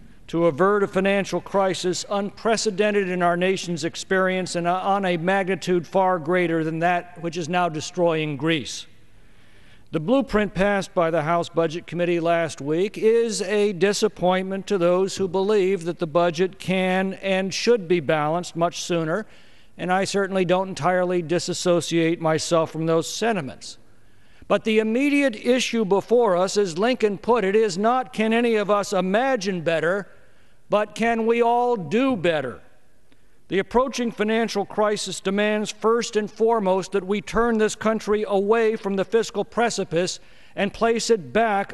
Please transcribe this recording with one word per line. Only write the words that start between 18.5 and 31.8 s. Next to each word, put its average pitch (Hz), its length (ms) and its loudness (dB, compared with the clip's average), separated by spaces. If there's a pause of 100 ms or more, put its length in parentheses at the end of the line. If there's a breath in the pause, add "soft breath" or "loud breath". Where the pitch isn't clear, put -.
much 170 280 -2
sooner, 170 440 -2 (520 soft breath)
and 170 120 -4
I 190 140 2
certainly 190 400 0
don't 185 240 0
entirely 180 540 0
disassociate 165 1000 0
myself 160 500 0
from 160 140 -6
those 165 240 0
sentiments. 185 720 -6 (680 soft breath)
But - 180 0
the 220 160 2
immediate 269 540 2
issue 233 520 0
before 202 500 4
us, 185 220 0
as 180 180 0
Lincoln 214 400 0
put 226 260 0
it, 196 140 2
is 214 220 2
not 247 340 0
can 220 220 0
any 233 220 2
of 208 120 -2
us 202 240 0
imagine 196 680 0
better, 165 480 0 (580 soft breath)
but 214 260 0
can 226 300 0
we 233 180 2
all 240 340 2
do 220 400 0